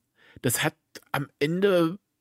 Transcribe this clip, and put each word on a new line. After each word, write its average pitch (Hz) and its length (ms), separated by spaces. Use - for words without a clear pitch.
das - 220
hat 151 120
am 139 160
Ende 175 580